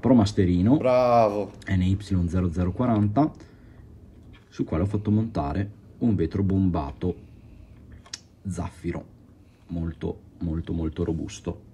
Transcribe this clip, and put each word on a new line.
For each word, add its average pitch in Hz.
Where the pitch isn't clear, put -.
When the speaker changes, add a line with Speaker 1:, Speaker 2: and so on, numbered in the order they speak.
Speaker 1:
Promasterino 104
Speaker 2:
Bravo. 120
Speaker 1:
N 92
Y 92
zero 90
zero 90
quaranta, 117
sul -
quale 82
ho 98
fatto 104
montare 101
un 113
vetro 82
bombato 90
zaffiro, -
molto, 85
molto, 82
molto 80
robusto. -